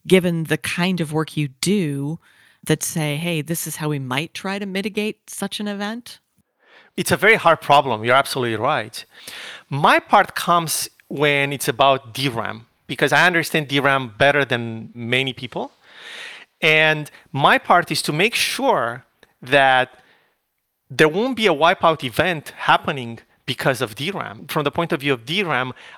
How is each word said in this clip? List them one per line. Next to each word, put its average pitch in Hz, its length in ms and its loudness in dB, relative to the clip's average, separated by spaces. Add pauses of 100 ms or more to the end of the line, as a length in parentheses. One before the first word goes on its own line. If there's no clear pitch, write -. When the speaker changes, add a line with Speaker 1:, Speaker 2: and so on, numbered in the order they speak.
Speaker 1:
given 170 380 4
the - 120 -2
kind 175 440 -2
of 151 100 -4
work 151 240 -4
you 147 140 -2 (100)
do, 156 580 -2 (460)
that - 180 0
say, 151 360 -4
"Hey, 165 240 -4
this 165 260 -6
is 156 80 -10
how 151 140 -4
we 151 100 -2
might 135 340 -6
try 196 240 -8
to 202 80 -8
mitigate 202 640 -6
such - 300 -8
an 208 80 -6
event"? 208 520 -10 (760)
Speaker 2:
It's - 160 -2
a 175 60 2
very 214 180 4
hard 165 240 4
problem. 131 460 2
You're 123 100 4
absolutely 127 400 0
right. 117 480 -4 (640)
My 196 300 2
part - 340 2
comes - 560 -2 (200)
when 143 420 0
it's 139 160 -6
about 131 460 2
D 135 160 -2
ram, 110 380 -8 (200)
because 139 240 0
I 151 160 6
understand 165 400 0
D 139 140 0
ram 135 360 0
better 139 280 4
than 117 500 -6
many 123 380 -2
people. 175 400 -10 (880)
And 156 500 2 (220)
my 165 240 4
part 180 340 2
is 143 120 -4
to - 100 -4
make 165 200 0
sure 139 720 -2 (380)
that 131 580 4 (920)
there 156 200 4
won't 226 260 -2
be 220 100 -2
a 185 80 4
wipeout 165 500 2
event 151 540 -2
happening 139 640 0 (260)
because 131 340 -2
of 113 140 -4
D 139 160 -8
ram. 117 380 -10
From 151 160 -4
the 143 80 0
point 170 200 -4
of 160 100 -4
view 143 120 0
of 117 120 -6
D 175 180 -4
ram, 127 300 -2 (240)